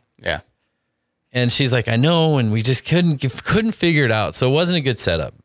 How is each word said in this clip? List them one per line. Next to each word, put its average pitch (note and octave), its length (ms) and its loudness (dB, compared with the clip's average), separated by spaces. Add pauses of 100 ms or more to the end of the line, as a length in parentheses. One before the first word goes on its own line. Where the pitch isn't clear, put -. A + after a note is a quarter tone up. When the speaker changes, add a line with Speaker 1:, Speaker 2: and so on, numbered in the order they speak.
(220)
Speaker 1:
Yeah. D#2+ 180 -4 (920)
Speaker 2:
And B2 200 0
she's C3 200 0
like, A#2+ 160 0
"I A2+ 100 0
know." D#3+ 400 2
And A2 140 0
we A2 100 0
just B2 240 -2
couldn't, E3 340 0 (240)
couldn't A3 300 0
figure D#3+ 320 0
it A2+ 60 2
out. G#2 240 -2
So B2+ 140 0
it C3 40 2
wasn't F3 240 2
a D3+ 40 0
good B2+ 180 -2
setup. D#2+ 340 -2 (120)